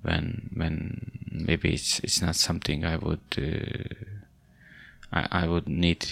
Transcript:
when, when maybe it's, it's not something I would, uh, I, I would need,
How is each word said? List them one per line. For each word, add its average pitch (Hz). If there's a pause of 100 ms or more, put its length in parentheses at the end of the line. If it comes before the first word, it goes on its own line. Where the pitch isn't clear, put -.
when, -
when - (200)
maybe -
it's, -
it's -
not 85
something 78
I 82
would, 80 (160)
uh, - (1040)
I, 85
I 82
would 85
need, 85